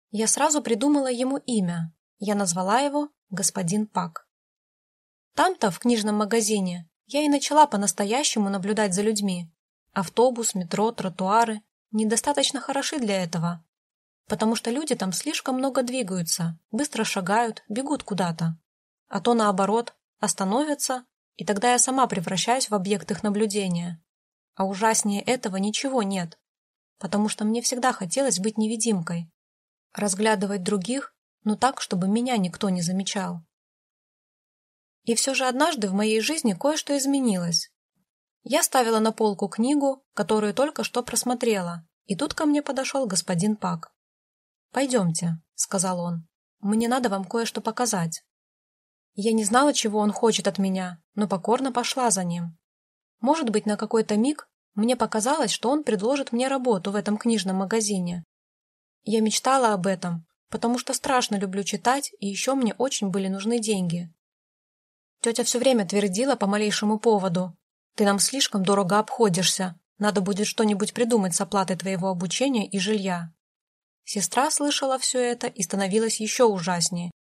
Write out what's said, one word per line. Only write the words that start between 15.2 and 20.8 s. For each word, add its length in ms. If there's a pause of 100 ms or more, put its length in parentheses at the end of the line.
много 260
двигаются, 760 (120)
быстро 340
шагают, 640
бегут 340
куда-то. 560 (500)
А 120
то 140
наоборот, 600 (240)
остановятся, 840 (320)